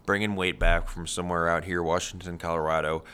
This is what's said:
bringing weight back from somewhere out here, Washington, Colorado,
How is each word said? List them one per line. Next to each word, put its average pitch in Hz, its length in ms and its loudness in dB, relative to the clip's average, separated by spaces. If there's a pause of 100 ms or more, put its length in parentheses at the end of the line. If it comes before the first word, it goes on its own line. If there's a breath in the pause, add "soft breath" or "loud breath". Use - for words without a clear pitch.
bringing 101 280 2
weight 92 240 0
back 85 300 4
from 85 180 -8
somewhere 87 420 0
out 85 160 2
here, 90 180 0
Washington, 87 560 -2
Colorado, 80 760 0